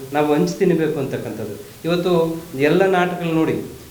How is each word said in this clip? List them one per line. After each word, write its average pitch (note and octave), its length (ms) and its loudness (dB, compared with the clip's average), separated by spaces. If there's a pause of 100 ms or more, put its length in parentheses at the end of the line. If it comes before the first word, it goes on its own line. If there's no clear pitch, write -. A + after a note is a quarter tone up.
(120)
ನಾವು D3 220 2
ಹಂಚಿ F3 180 2
ತಿನ್ನಬೇಕು D#3+ 460 2
ಅಂತಕ್ಕಂಥದ್ದು. A2 560 -6 (300)
ಇವತ್ತು E3+ 580 0 (160)
ಎಲ್ಲ E3+ 280 4
ನಾಟಕಗಳು F3 460 0
ನೋಡಿ, D#3+ 280 2 (300)